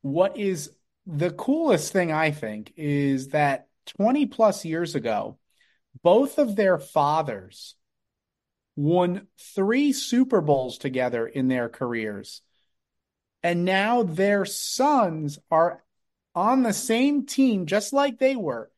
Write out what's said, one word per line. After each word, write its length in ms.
What 340
is 340
the 240
coolest 640
thing, 200
I 180
think, 460
is 520
that 400
twenty 400
plus 380
years 300
ago, 440
both 360
of 160
their 240
fathers 960
won 500
three 380
Super 480
Bowls 380
together 480
in 220
their 200
careers. 760
And 220
now 380
their 420
sons 920
are 320
on 280
the 100
same 540
team, 400
just 260
like 260
they 180
were. 420